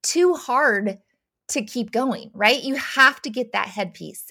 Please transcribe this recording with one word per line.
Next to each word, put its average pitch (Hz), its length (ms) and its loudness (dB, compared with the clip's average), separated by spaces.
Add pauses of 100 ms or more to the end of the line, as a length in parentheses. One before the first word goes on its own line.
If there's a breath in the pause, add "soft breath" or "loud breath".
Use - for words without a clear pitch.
too 349 320 4
hard 226 640 0 (520)
to 277 120 -2
keep 226 300 -6
going, 233 420 -2
right? 220 280 2
You 269 120 -4
have 269 480 2
to 285 80 -6
get 233 220 -4
that 196 160 -2
headpiece 190 640 -8